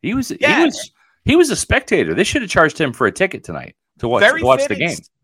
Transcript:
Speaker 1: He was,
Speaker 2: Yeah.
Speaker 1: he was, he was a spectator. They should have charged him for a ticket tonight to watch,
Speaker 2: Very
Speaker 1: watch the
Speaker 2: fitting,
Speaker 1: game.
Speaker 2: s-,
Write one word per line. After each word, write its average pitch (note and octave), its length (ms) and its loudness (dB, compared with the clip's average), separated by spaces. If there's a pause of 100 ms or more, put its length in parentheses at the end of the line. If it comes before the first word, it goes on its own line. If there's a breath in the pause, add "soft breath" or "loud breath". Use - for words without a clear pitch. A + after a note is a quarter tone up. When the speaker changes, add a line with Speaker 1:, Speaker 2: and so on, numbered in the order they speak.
Speaker 1:
He F#3+ 120 -6
was, C4 180 -6 (100)
Speaker 2:
Yeah. D4 180 2
Speaker 1:
he E4+ 60 4
was, - 260 -4 (320)
he C4+ 140 2
was E4 120 4
a G3+ 60 -2
spectator. - 580 0
They D#3+ 120 0
should D4 160 -2
have G3 100 -8
charged D#3+ 260 2
him C#3+ 140 -2
for A#2 160 0
a - 40 0
ticket - 340 -4
tonight - 300 -12 (240)
to - 100 -6
watch, A#2 120 2
Speaker 2:
Very A#3 220 2
Speaker 1:
watch C3 200 4
the C#4+ 60 -2
Speaker 2:
fitting, D3+ 180 -4
Speaker 1:
game. D#3 100 -6
Speaker 2:
s-, - 120 -18 (140)